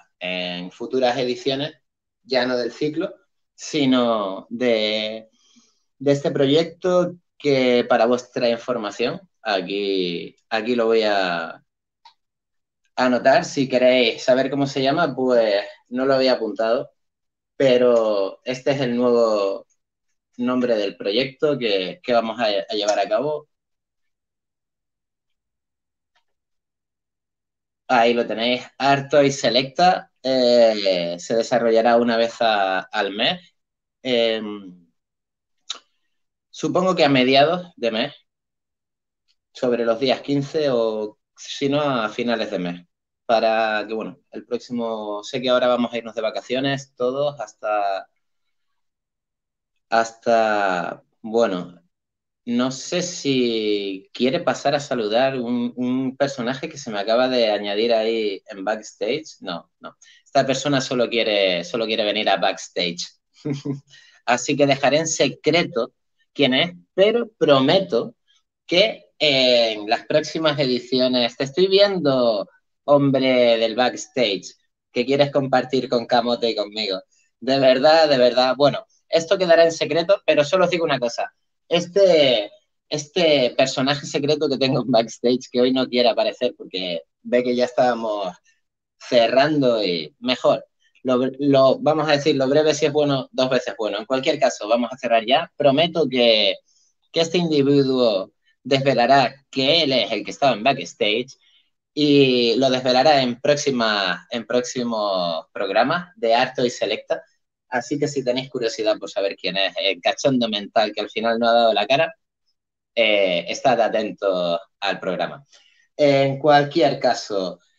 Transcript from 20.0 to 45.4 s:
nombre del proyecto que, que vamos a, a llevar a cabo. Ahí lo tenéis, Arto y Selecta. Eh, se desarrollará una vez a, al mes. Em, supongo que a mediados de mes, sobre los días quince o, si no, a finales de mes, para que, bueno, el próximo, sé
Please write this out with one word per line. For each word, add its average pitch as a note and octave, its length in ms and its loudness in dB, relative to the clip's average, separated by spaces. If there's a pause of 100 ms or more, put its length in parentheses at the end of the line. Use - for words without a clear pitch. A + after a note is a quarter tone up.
nombre B2 380 0
del G2+ 200 -4
proyecto C3+ 640 -2
que, G2 440 -4
que B2 120 -4
vamos A2+ 260 -2
a, A#2 60 -2
a G2+ 280 -4
llevar G#2 260 -2
a G2 80 -2
cabo. C#3+ 400 -4 (4000)
Ahí A#2+ 260 4
lo A#2 120 -2
tenéis, A#2 360 -4 (160)
Arto C#3 440 2
y C#3 100 4
Selecta. C#3 800 0 (100)
Eh, A2 960 2
se - 180 -6
desarrollará A2+ 600 2
una A#2+ 200 2
vez A#2 240 0
a, G2 400 0
al G2+ 320 -6
mes. C#3+ 280 -4 (600)
Em, G#2+ 840 -4 (1600)
supongo F3 440 -2
que E3+ 100 2
a C#3+ 40 6
mediados C#3 680 4
de A#2 140 -2
mes, A#2 240 -4 (1400)
sobre A#2+ 320 -2
los A2+ 160 0
días B2+ 220 0
quince C#3+ 480 -2
o, A2 480 -2 (180)
si - 320 -6
no, C#3+ 120 0
a B2+ 280 -2
finales A2+ 420 -4
de F#2+ 80 -4
mes, F2 280 -8 (400)
para A2 600 0
que, A2 80 -10
bueno, F#2+ 240 -10 (120)
el A2 160 -16
próximo, A2+ 760 -6
sé C3 160 -8